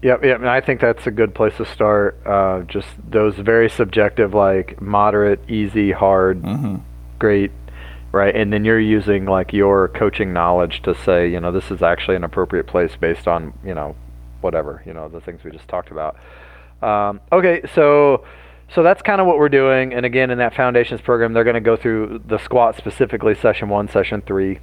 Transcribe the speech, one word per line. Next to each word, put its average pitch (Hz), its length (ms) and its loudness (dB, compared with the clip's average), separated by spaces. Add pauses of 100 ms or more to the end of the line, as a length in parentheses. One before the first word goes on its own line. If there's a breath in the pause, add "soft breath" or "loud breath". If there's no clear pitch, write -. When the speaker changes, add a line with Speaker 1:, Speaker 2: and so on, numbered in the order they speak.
Speaker 1:
Yep, 127 220 2
yep, 131 140 4
and 123 100 -4
I 127 120 2
think 127 200 -2
that's 120 260 0
a 127 40 -2
good 107 240 0
place 110 220 0
to 113 80 -6
start. 104 600 0
Uh, 95 380 0
just 95 260 -10 (220)
those 107 240 2
very 113 340 2
subjective, 104 640 0
like, 98 480 0
moderate, 104 680 0
easy, 104 440 0
hard, 95 500 2
Speaker 2:
Mm-hmm. 104 340 -4 (420)
Speaker 1:
great, 101 320 2 (640 loud breath)
right? 98 240 2
And 104 160 0
then 104 120 0
you're 113 140 4
using, 104 480 0
like, 95 260 0
your 98 360 4
coaching 101 440 -2
knowledge 87 500 0
to 90 120 -2
say, 87 320 0
you 87 140 -2
know, 87 100 -4
This 92 220 -6
is 90 100 -4
actually 87 340 0
an 87 60 -4
appropriate 87 460 -4
place 87 260 -2
based 85 320 -4
on, 82 280 -2 (100)
you 95 100 -10
know, 76 220 -10 (440)
whatever, 80 460 -4
you 85 60 -16
know, 80 160 -14
the 82 120 -16
things 85 240 -18
we 82 60 -14
just 76 180 -20
talked 90 220 -10
about. 78 260 -10 (680 loud breath)
Um, 104 380 -2 (120)
okay, 175 300 4 (120)
so, 147 500 4 (500 loud breath)
so 170 80 2
that's 180 200 4
kinda 196 220 0
what 170 140 4
we're 147 100 4
doing. 131 460 2
And 123 120 -4
again, 127 240 2
in 123 80 -2
that 120 160 0
foundations 123 460 0
program, 117 320 0
they're 117 120 4
gonna 117 160 2
go 113 160 2
through 110 500 -4
the 107 120 -2
squat 117 380 2
specifically, 110 580 -2
session 107 340 0
one, 101 200 -2
session 101 340 -2
three. 95 400 -2